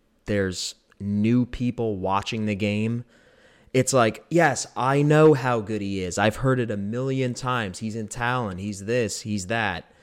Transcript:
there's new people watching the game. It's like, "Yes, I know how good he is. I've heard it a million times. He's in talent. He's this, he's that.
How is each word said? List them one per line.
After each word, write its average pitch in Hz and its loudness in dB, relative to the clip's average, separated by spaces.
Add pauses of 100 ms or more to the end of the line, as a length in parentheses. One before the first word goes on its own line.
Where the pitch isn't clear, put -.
(240)
there's 98 -2 (240)
new 104 2
people 117 -4
watching 101 -2
the 107 -2
game. 107 -2 (680)
It's 131 2
like, 113 2
"Yes, 160 2 (120)
I 135 2
know 151 8
how 127 0
good 104 -4
he 98 -4
is. 87 -4
I've 104 2
heard 131 0
it 117 -2
a 104 -4
million 127 -2
times. 117 -4
He's 110 -6
in 107 -6
talent. 120 -4
He's 101 -8
this, 117 -2
he's 104 -4
that. 104 -2 (180)